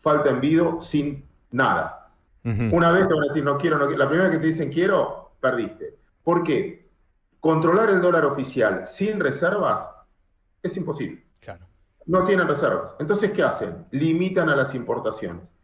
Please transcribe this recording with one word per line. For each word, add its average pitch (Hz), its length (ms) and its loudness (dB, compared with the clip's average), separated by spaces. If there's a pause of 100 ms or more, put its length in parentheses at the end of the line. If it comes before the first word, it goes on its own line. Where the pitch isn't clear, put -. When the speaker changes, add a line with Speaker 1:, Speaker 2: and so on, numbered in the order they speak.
Speaker 1:
falta 147 260 2
en 127 140 0
vido 165 400 2
sin 143 420 -4 (280)
nada. - 580 -2 (340)
Speaker 2:
Ujú. 113 320 0
Speaker 1:
Una 170 160 6
vez 190 160 4
te 170 60 2
van 147 80 0
a 143 60 0
decir, 147 140 -2
"No 139 140 0
quiero, 156 220 0
no 143 80 2
quiero". 135 120 -2
La 139 120 2
primera 175 200 2
que 160 60 0
te 156 100 -2
dicen, 156 240 -2
"Quiero", 180 720 0
perdiste. 120 560 -4 (260)
¿Por 170 220 2
qué? - 420 -2 (540)
Controlar 165 480 4
el 185 140 4
dólar 170 240 4
oficial 131 600 0
sin 208 320 -4
reservas - 680 -2 (760)
es - 140 -6
imposible. 160 480 -8 (160)
Speaker 2:
Claro. - 240 -18 (400)
Speaker 1:
No 185 200 2
tienen 185 220 2
reservas. - 520 -2
Entonces, 202 320 0
¿qué - 120 0
hacen? - 500 -4
Limitan 165 580 0
a 143 60 2
las 135 180 0
importaciones. 110 680 -6 (200)